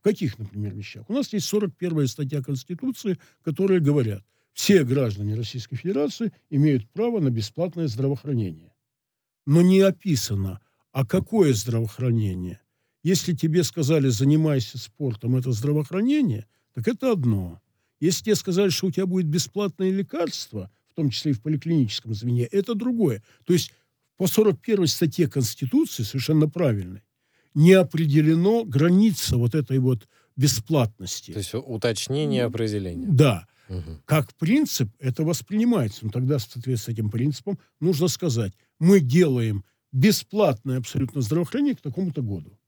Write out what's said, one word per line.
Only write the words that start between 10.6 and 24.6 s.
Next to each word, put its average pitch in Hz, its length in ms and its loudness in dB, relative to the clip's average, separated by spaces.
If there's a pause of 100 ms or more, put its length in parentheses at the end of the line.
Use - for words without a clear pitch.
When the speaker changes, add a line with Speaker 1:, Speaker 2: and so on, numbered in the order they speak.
Speaker 1:
а 135 120 -2
какое 185 480 2
здравоохранение. 110 1040 -2 (440)
Если 175 300 0
тебе 160 300 0
сказали: 143 460 0
«Занимайся 139 720 2
спортом», 123 580 -4
это 127 160 -2
здравоохранение, 151 920 -2 (300)
так 123 120 -4
это 254 260 0
одно. 101 480 -2 (400)
Если 180 240 0
тебе 214 100 2
сказали, 190 340 0
что 185 180 -2
у 170 40 0
тебя 190 160 -2
будет 180 200 0
бесплатное 190 640 -2
лекарство, 196 760 -6 (220)
в - 40 -18
том 151 160 0
числе 151 200 -4
и - 40 2
в - 60 -12
поликлиническом 151 720 -2
звене, 120 300 -2
это 196 300 -2
другое. 208 460 0 (240)
То 175 80 2
есть - 180 0 (460)
по 190 100 -2
сорок 214 340 4